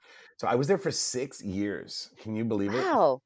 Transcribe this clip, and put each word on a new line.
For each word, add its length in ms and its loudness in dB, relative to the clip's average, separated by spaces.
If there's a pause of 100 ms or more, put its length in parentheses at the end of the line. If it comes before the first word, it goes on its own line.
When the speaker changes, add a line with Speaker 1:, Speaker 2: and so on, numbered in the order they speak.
(380)
Speaker 1:
So 80 -4
I 80 2
was 140 2
there 100 4
for 140 -2
six 500 -4
years. 680 -4 (100)
Can 160 -6
you 80 0
believe 280 0
it? 120 0
Speaker 2:
Wow. 400 4